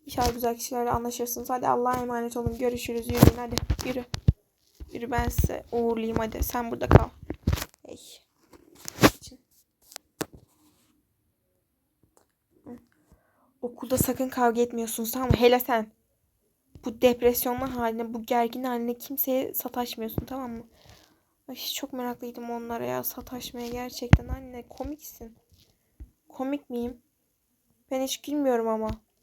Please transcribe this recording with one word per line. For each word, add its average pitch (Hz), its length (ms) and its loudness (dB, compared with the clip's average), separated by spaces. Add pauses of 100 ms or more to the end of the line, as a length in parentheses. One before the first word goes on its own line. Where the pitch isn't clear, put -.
İnşallah 240 280 0
güzel 240 220 -2
kişilerle 240 340 -4
anlaşırsınız. 240 600 -4
Hadi 254 180 0
Allah'a 247 340 2
emanet 240 340 -4
olun. 233 220 -2
Görüşürüz. 240 480 -2
Yürüyün 233 300 8
hadi. 240 200 -6 (300)
Yürü. 254 180 -4 (880)
Yürü, 240 180 -8
ben 240 180 0
size - 440 0
uğurlayayım 226 460 0
hadi. 220 240 -2
Sen 240 280 -4
burada - 180 -4
kal. - 200 8 (800)
Hey. - 120 -16 (4000)
Hı. - 60 -16 (920)
Okulda 247 360 -2
sakın 262 300 0
kavga 240 320 2
etmiyorsunuz, 233 520 -2
tamam 262 160 0
mı? 233 80 6
Hele 247 240 8
sen. 226 260 0 (960)
Bu 233 180 -4
depresyonlu 247 720 2
haline, 226 380 -2
bu 226 80 -6
gergin 240 420 0
haline 240 340 -2
kimseye 269 560 -2
sataşmıyorsun, 240 720 -4
tamam 254 260 -8
mı? 233 140 -10 (840)
Ay, 254 80 -12
çok - 360 -8
meraklıydım 240 580 -6
onlara 233 340 -6
ya, 254 200 -2
sataşmaya 247 640 -10
gerçekten. 240 600 4
Anne, 254 400 -10
komiksin. 254 680 -12 (920)
Komik 269 420 -6
miyim? 240 320 -6 (880)
Ben 262 120 0
hiç 262 180 -4
gülmüyorum 262 480 2
ama. 220 220 0 (320)